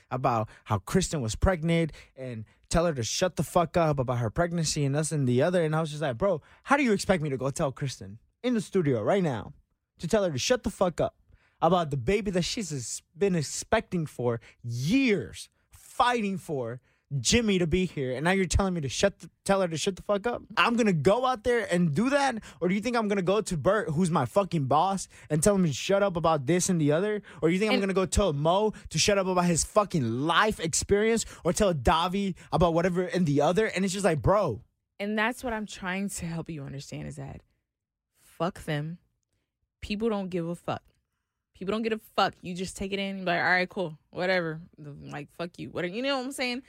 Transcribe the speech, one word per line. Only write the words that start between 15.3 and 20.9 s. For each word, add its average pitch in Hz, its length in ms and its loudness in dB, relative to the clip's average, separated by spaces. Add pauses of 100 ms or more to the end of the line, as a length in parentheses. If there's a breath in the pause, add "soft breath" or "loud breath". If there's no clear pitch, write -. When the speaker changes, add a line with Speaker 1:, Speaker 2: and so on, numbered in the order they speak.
Speaker 1:
fighting 233 680 -2
for 127 420 -6 (400)
Jimmy 208 400 2
to 175 80 2
be 185 200 2
here, 127 280 -4
and 135 80 -4
now 170 80 2
you're 190 140 2
telling 190 280 2
me 170 60 -2
to 139 80 -4
shut 196 320 0
the, - 100 -20 (140)
tell 196 160 2
her 185 80 2
to 160 80 -6
shut 185 220 -4
the - 40 -16
fuck 202 240 -2
up? 240 180 -4 (120)
I'm 220 220 4
gonna 214 160 4